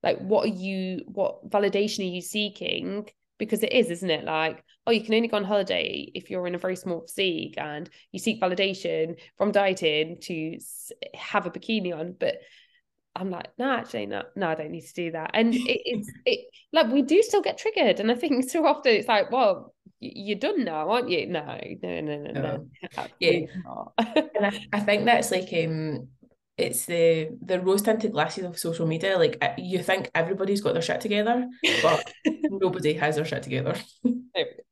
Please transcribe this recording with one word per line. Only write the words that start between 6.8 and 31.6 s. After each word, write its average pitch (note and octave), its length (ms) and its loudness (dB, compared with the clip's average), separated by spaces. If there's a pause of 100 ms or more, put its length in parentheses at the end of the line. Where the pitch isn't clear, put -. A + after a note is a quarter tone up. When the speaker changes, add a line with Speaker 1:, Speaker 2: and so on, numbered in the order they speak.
Speaker 1:
physique, E3 560 -4
and D3+ 320 -8 (220)
you F#3+ 80 -10
seek A3 200 -2
validation F3+ 800 -2 (180)
from G#3 140 0
dieting F3 720 2
to D#3+ 360 -6
s-, - 340 -16 (240)
have F#3+ 320 -2
a E3+ 40 -6
bikini F#3 460 -4
on. F3 160 -6
But - 240 -4 (760)
I'm F#3 160 -6
like, E3+ 160 -8 (100)
"No, C4 140 0
actually, A3+ 340 -4
no, G#2 180 -6 (120)
no, G3 120 0
I D#3+ 60 2
don't D#3 160 -6
need E3 160 -10
to - 80 -20
do E3+ 200 -4
that." D#3+ 200 -6
And A3+ 200 4
it, B3 320 0
it's, A#3 320 -4
Speaker 2:
<laughs> - 100 -6
Speaker 1:
it, - 180 0 (260)
like, D4 200 4
we C#4 100 4
do E4+ 220 6
still G#4 180 4
get - 160 -2
triggered. D#4+ 420 2
And A3 120 2
I A#3+ 40 4
think C4 280 2
<laughs> C4 60 -4
so E4 160 2
often C#4+ 280 4
it's G3 140 2
like, G#3 240 4
"Well, G#3+ 420 2 (260)
y-, - 140 -10
you're G3+ 240 -4
done D#4 260 0
now, D#3 280 -2
aren't A#3+ 180 2
you?" D#3 160 0
No, D3+ 340 -6 (220)
no, F3 200 -4
no, D3+ 160 -4
no, D3 140 -10
no. C3+ 100 -4
Speaker 2:
No. D3 260 -4 (280)
Speaker 1:
Absolutely E3+ 540 0
Speaker 2:
Yeah. F#3 160 -10
Speaker 1:
not. - 320 -12
<laughs> C4+ 380 0
Speaker 2:
And G#3 100 2
I, G3+ 260 -4
I G#3 100 0
think G#3 240 2
that's, - 260 4
like, F#3 180 -2 (160)
um, D#3 440 -4 (480)
it's - 280 -2
the, E3 560 4
the F3+ 180 0
rose-tinted G3+ 520 2
glasses F#3 340 0
of F3 140 -8
social E3 260 -2
media. E3 320 2
Like, E3 240 4
uh, - 160 2
you F3+ 240 -4
think F#3+ 320 0
everybody's G3 480 0
got - 120 0
their E3 100 0
shit - 180 0
together, A3+ 460 0 (340)